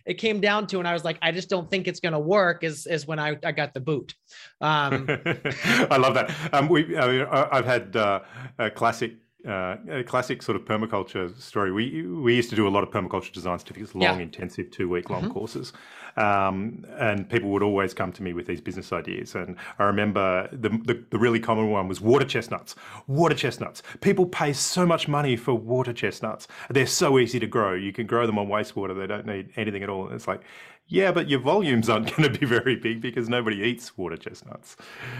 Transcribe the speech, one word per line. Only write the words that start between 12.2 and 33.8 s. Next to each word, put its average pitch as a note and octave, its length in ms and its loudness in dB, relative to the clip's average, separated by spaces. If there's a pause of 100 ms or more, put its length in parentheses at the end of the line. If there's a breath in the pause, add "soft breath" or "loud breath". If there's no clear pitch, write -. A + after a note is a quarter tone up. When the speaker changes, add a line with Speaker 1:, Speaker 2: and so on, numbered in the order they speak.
Speaker 2:
used A#2+ 160 0
to G#2+ 40 -6
do G#2+ 120 4
a - 20 4
lot G2 140 2
of - 80 -6
permaculture F#2+ 420 -4
design F2+ 260 -4
certificates, - 360 -14
long, E2 80 0
Speaker 1:
Yeah. F#2 200 2
Speaker 2:
intensive, F2+ 480 -10
two-week F2+ 380 -4
long F#2+ 140 -2
Speaker 1:
Mm-hmm. A3+ 100 -4
Speaker 2:
courses. B2 400 -8 (440 loud breath)
Um, G2+ 680 0 (120)
and G#2 320 0
people G#2 220 0
would G2+ 120 2
always G2 300 2
come F#2 180 -4
to - 100 -14
me F2 120 -6
with F2 120 -6
these F2 140 -4
business F2+ 320 -8
ideas. F#2+ 420 -6
And F2+ 220 -8 (240 loud breath)
I G2+ 60 4
remember G2+ 680 2
the, A#2 160 -4
the, A2+ 420 -2
the A#2 80 -4
really A2+ 220 4
common A2 320 2
one F#2+ 160 0
was F#2 140 -6
water C3+ 240 6
chestnuts. A#2 500 -6 (320 loud breath)
Water D3+ 260 4
chestnuts. - 480 -4 (200 loud breath)
People F#3+ 240 4
pay D#3+ 260 0
so F3+ 340 2
much E3 220 4
money C#3+ 300 2
for B2 160 0
water A#2+ 400 0
chestnuts. - 560 -6 (200 loud breath)
They're B2+ 160 4
so C3+ 320 4
easy B2 220 4
to A2 80 0
grow. G#2 280 2
You G2 180 -4
can A2+ 140 -6
grow A#2 200 2
them G#2+ 100 0
on G2+ 120 0
wastewater. G2+ 460 -2
They G2 120 -6
don't G#2 180 -6
need G2 300 -8
anything G#2 280 -4
at G2 60 -4
all. F#2+ 180 -6
And - 60 -10
it's A#2 140 -8
like, F#2+ 140 -4 (440 loud breath)
yeah, F3+ 280 2
but D3+ 160 0
your C#3 100 2
volumes C#3 500 4
aren't A2 220 2
<laughs> - 60 -10
gonna D3+ 120 6
be A#2 160 0
very A#2+ 300 2
big A2+ 240 -4
because A#2+ 300 -4
nobody A2 320 0
eats A#2 360 -4